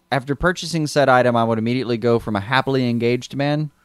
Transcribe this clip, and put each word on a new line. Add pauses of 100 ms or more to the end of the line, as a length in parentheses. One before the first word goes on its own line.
(100)
after
purchasing
said
item,
I
would
immediately
go
from
a
happily
engaged
man (140)